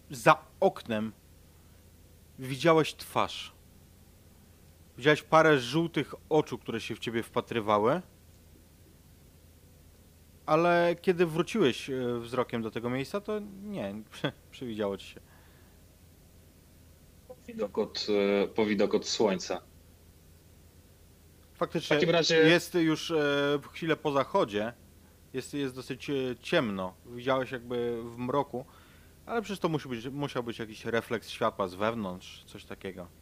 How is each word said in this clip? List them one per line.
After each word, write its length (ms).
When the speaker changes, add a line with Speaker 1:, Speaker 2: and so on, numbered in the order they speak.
Speaker 1:
za 340
oknem 520
widziałeś 560
twarz. 580
Widziałeś 260
parę 360
żółtych 540
oczu, 280
które 240
się 140
w 40
ciebie 240
wpatrywały. 800
Ale 560
kiedy 240
wróciłeś, 640
e, 300
wzrokiem 420
do 100
tego 180
miejsca, 320
to 180
nie, 320
<laughs> 300
przewidziało 460
ci 100
się. 120
Speaker 2:
Widok 300
od, 300
e, 40
po 180
widok 300
od 120
słońca. 540
Speaker 1:
Faktycznie 380
Speaker 2:
W 20
takim 160
razie 220
Speaker 1:
jest 380
już, 360
e, 480
chwilę 220
po 160
zachodzie. 600
Jest, 200
jest 220
dosyć, 340
e, 40
ciemno. 520
Widziałeś 460
jakby 520
w 140
mroku, 480
ale 160
przecież 180
to 100
musi 200
być, 180
musiał 360
być 160
jakiś 260
refleks 440
światła 380
z 80
wewnątrz, 680
coś 200
takiego. 420